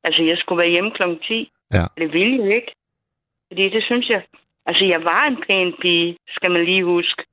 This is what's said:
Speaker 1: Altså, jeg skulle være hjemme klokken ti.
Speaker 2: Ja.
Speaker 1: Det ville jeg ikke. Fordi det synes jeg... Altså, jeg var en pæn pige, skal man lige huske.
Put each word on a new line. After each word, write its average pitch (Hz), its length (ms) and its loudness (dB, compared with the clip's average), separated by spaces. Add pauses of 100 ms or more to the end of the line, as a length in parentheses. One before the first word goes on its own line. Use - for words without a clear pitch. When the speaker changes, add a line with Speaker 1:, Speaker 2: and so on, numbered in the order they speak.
Speaker 1:
Altså, 160 200 0
jeg 165 140 2
skulle 170 220 -2
være 170 100 4
hjemme 185 220 0
klokken 175 280 -4
ti. - 320 -6 (220)
Speaker 2:
Ja. 92 100 4 (140)
Speaker 1:
Det 160 160 -4
ville 220 320 2
jeg 202 100 2
ikke. 233 160 -4 (760)
Fordi 190 220 -2
det 220 140 0
synes 240 260 -2
jeg... 208 160 -2 (400)
Altså, 190 200 2
jeg 165 180 2
var 190 240 2
en 254 100 -2 (100)
pæn 185 340 2
pige, 170 360 0 (100)
skal - 240 -2
man 170 140 2
lige 185 180 2
huske. 175 500 0